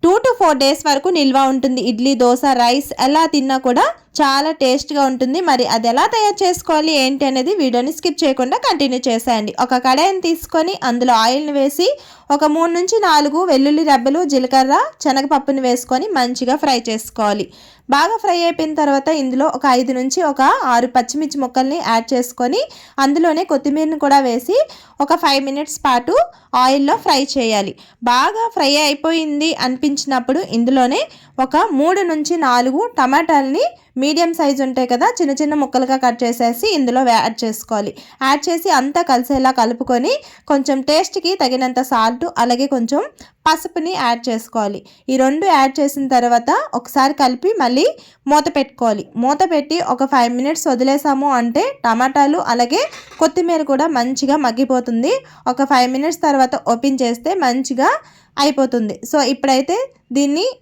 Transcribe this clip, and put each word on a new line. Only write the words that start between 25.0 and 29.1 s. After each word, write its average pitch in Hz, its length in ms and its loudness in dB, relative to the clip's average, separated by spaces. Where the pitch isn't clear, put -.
ఒక 302 100 2
ఫైవ్ 277 260 2
మినిట్స్ 285 380 -8
పాటు 254 280 0
ఆయిల్లో 277 320 2
ఫ్రై 277 160 2
చేయాలి. 214 380 -2
బాగా 370 320 0
ఫ్రై 285 160 0
అయిపోయింది 311 640 -2